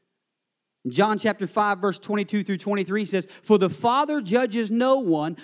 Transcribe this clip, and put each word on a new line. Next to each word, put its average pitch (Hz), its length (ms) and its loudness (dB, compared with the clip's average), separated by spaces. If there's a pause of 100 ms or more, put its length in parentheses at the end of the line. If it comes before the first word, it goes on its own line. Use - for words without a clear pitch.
(840)
In 127 80 -4
John 202 260 2
chapter 202 300 -2
five, 208 320 0
verse 190 180 -2
twenty-two 208 460 -4
through 190 140 -4
twenty-three, 202 420 -2
he 202 60 -4
says, 180 200 -4 (160)
"For 214 160 4
the 185 100 4
Father 277 520 0
judges 220 500 0
no 254 280 2
one, 160 460 0